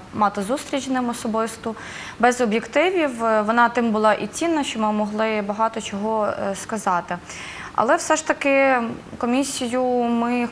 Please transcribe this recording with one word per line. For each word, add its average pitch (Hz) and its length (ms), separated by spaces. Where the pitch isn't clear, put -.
мати 202 280
зустріч 254 440
з 262 40
ним 254 200
особисту, 226 680
без 240 220
об'єктивів. 254 840
Е, 220 160
вона 233 280
тим 233 220
була 214 220
і 208 140
цінна, 320 360
що 226 160
ми 214 120
могли 214 560
багато 220 340
чого, 214 440
е, 202 300
сказати. 180 600
Але 277 200
все 330 200
ж 311 120
таки 269 500
комісію 254 640
ми 233 480